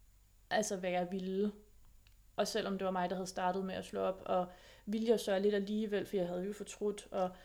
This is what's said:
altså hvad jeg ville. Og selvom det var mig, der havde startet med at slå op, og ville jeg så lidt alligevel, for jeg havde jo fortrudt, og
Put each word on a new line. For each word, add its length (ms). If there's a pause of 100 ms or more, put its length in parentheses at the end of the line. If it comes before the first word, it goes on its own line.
(500)
altså 260
hvad 140
jeg 200
ville. 420 (840)
Og 120
selvom 300
det 60
var 60
mig, 200
der 60
havde 100
startet 380
med 100
at 100
slå 160
op, 260
og 200 (400)
ville 220
jeg 120
så 180
lidt 160
alligevel, 520
for 100
jeg 120
havde 160
jo 80
fortrudt, 580
og 200 (140)